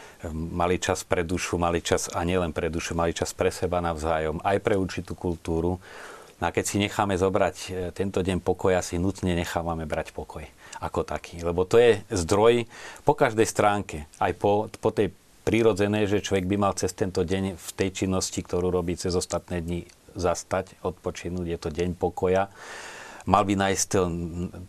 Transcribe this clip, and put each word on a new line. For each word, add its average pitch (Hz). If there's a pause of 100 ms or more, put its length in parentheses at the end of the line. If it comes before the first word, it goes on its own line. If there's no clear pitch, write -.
(320)
mali 85
čas -
pre -
dušu, 87
mali 85
čas -
a 92
nielen 87
pre 82
dušu, 82
mali 85
čas -
pre 92
seba 87
navzájom, 78
aj 98
pre -
určitú 95
kultúru. 85 (640)
No 85
a -
keď 95
si 101
necháme 101
zobrať, 95 (140)
e, 90
tento 98
deň 90
pokoja, 92
si -
nutne 92
nechávame 85
brať 78
pokoj - (400)
ako 82
taký. -
Lebo 87
to 113
je 117
zdroj 110 (400)
po 147
každej 113
stránke, 101
aj 95
po, 104 (160)
po 110
tej 101 (320)
prírodzenej, 104
že 101
človek 95
by 101
mal 98
cez 98
tento 95
deň 95
v - (100)
tej 95
činnosti, 95
ktorú 90
robí 87
cez 90
ostatné 87
dni, 85 (320)
zastať, 90
odpočinúť. 90
Je 82
to 85
deň 87
pokoja. 92 (720)
Mal 98
by 101
nájsť 95
ten, 92 (580)